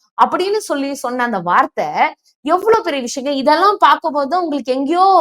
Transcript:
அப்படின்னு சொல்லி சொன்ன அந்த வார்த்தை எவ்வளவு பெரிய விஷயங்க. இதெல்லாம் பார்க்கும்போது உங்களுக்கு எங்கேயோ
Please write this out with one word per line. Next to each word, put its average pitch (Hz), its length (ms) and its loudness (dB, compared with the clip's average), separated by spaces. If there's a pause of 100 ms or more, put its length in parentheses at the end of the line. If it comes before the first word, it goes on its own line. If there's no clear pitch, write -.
(180)
அப்படின்னு 359 440 0
சொல்லி 277 340 -4
சொன்ன 247 280 -4
அந்த 220 180 -2
வார்த்தை 185 460 0 (580)
எவ்வளவு 392 380 2
பெரிய 285 180 -4
விஷயங்க. 247 300 -6
இதெல்லாம் 302 460 2
பார்க்கும்போது 294 580 0
உங்களுக்கு 294 380 -4
எங்கேயோ 285 300 0 (180)